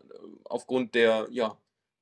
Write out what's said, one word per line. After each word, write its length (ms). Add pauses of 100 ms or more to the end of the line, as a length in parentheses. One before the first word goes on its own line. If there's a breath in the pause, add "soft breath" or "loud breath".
(120)
äh, 60 (280)
aufgrund 480
der, 380
ja, 260 (440)